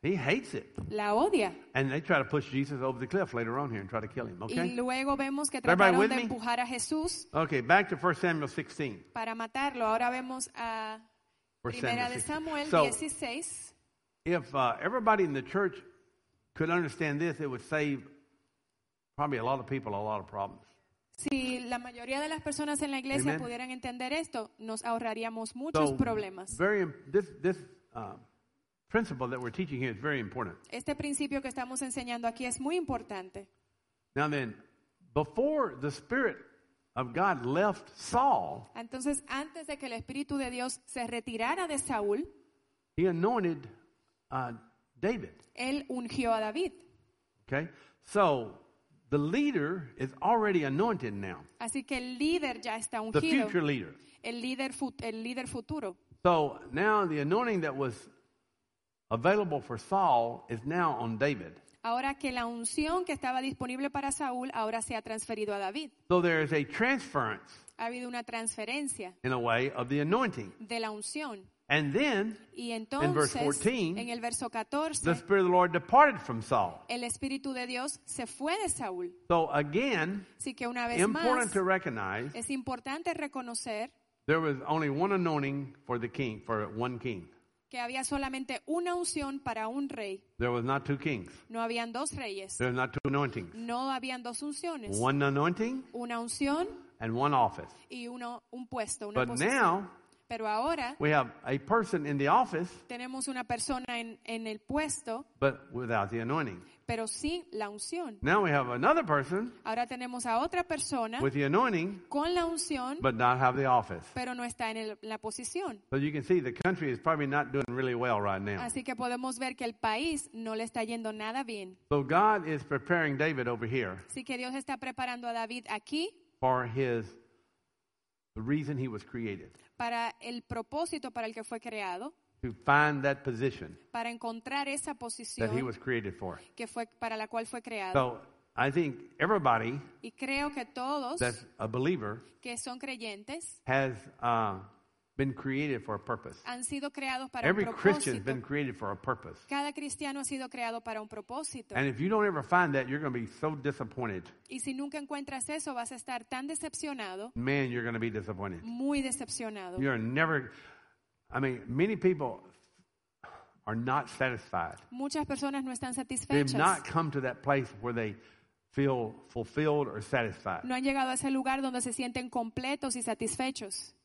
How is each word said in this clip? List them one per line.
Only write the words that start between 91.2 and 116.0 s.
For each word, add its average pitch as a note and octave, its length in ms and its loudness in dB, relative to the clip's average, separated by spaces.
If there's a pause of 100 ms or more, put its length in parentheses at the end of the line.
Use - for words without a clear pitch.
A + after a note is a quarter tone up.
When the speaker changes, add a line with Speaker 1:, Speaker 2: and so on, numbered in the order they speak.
Speaker 2:
No A3+ 120 -4
habían A#3 320 -2
dos C#4+ 220 -4
reyes. G3 420 -6
Speaker 1:
There B2+ 140 2
was B2 40 0
not B2+ 180 0
two - 140 -2
anointings. B2+ 460 0
Speaker 2:
No A#3+ 380 -4
habían B3+ 320 -4
dos A#3+ 180 -6
unciones. C#4+ 580 -6
Speaker 1:
One C3+ 240 4
anointing F3 600 2 (100)
Speaker 2:
Una A#3 260 -4
unción C#4+ 480 0 (320)
Speaker 1:
and A2+ 160 -2
one C#3 200 4
office. A2+ 360 2 (200)
Speaker 2:
y A#3+ 160 -8
uno, A#3+ 340 -10 (100)
un B3 160 -10
puesto, A3 420 -4
una G#3 140 0
Speaker 1:
But A#2+ 40 2 (100)
Speaker 2:
posición. F#3+ 180 4
Speaker 1:
now, F#3+ 340 6 (380)
Speaker 2:
Pero A3+ 200 -4
ahora B3+ 520 0
Speaker 1:
we D3 120 4
have C3 200 4 (120)
a C3 160 0
person F#3+ 480 2
in D3 120 0
the C#3 80 4
office, F3+ 420 4 (180)
Speaker 2:
tenemos B3+ 400 -6
una B3+ 160 -4
persona B3 560 -4
en, A3+ 260 -8
en A3+ 220 -4
el G#3+ 120 -6
puesto, C4+ 640 -2 (140)
Speaker 1:
but - 320 0
without A2+ 400 0
the A#2 100 -2
anointing. A#2 400 -2 (280)
Speaker 2:
Pero A3+ 180 -2
sin D#4+ 440 -4
la G#3 180 -4
unción. A3 540 -8
Speaker 1:
Now F#3+ 200 6
we F3 80 4
have C#3 220 4
another A#3+ 320 4
person F3 480 2 (100)
Speaker 2:
Ahora A#3 220 0
tenemos B3 400 -6
a A#3 140 2
otra F4 240 0
persona C4 580 -2
Speaker 1:
with C3+ 120 2
the C#3+ 120 2
anointing, F#3+ 640 2
Speaker 2:
con D#4 240 0
la E4+ 140 2
unción, D4+ 520 -4
Speaker 1:
but C3+ 140 4
not B2 260 4
have B2+ 160 6
the C3+ 120 2
office. G#2 340 4 (140)
Speaker 2:
pero B3 180 -4
no B3 100 -6
está A#3 280 -4
en A3 60 -6
el, G#3+ 260 -6
la A3 160 -6
posición. A#3+ 600 -6 (120)
Speaker 1:
So C3+ 60 0
you C#3+ 140 2